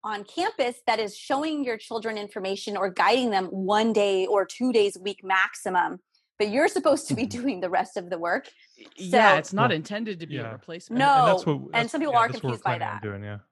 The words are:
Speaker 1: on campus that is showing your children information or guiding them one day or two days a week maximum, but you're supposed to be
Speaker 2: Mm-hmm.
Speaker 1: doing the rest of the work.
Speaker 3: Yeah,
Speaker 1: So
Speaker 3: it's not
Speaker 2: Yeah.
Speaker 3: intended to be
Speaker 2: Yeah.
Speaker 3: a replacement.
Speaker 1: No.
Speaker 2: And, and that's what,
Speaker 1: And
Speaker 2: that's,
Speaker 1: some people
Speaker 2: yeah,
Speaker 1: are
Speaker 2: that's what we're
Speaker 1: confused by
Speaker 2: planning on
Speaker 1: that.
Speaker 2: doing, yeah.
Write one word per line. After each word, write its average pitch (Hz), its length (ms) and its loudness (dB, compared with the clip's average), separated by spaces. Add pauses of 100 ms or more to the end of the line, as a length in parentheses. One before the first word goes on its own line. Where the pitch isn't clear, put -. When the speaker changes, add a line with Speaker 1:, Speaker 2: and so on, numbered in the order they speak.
Speaker 1:
on 208 220 -8
campus 330 520 -4 (100)
that 220 120 0
is 208 180 -6
showing 294 480 -2
your 233 120 -4
children 220 400 -8
information 202 600 -6
or 190 140 -2
guiding 220 400 4
them 185 160 0
one 208 460 2
day 196 340 2
or 196 180 2
two 247 280 -4
days 202 240 2
a 180 40 -18
week 196 220 -8
maximum, 185 760 0 (400)
but 208 100 2
you're 285 200 4
supposed 330 400 2
to 277 60 2
be 233 100 -2
Speaker 2:
Mm-hmm. - 20 -8
Speaker 1:
doing 240 340 -4
the 180 80 -4
rest 185 280 -2
of 175 120 -8
the 175 100 -6
work. 170 300 -4 (480)
Speaker 3:
Yeah, 190 380 6
Speaker 1:
So - 20 -
Speaker 3:
it's 160 160 -4
not 220 180 2
Speaker 2:
Yeah. 165 40 2
Speaker 3:
intended 202 440 -6
to 165 80 -12
be 151 80 -10
Speaker 2:
Yeah. 127 60 -6
Speaker 3:
a 113 100 -10
replacement. 170 480 -8
Speaker 1:
No. 269 80 4
Speaker 2:
And, 277 100 6
and 247 100 6
that's 185 180 2
what, 147 120 2 (160)
Speaker 1:
And 233 160 0
Speaker 2:
that's, - 20 -10
Speaker 1:
some 294 100 -2
people 294 120 -2
Speaker 2:
yeah, 240 60 4
Speaker 1:
are 226 80 4
Speaker 2:
that's - 160 -8
what 135 80 -2
we're 113 60 -4
Speaker 1:
confused - 60 -14
by - 140 0
Speaker 2:
planning 101 120 -6
on 80 60 -8
Speaker 1:
that. - 60 -12
Speaker 2:
doing, 101 220 -8
yeah. 104 160 -10 (120)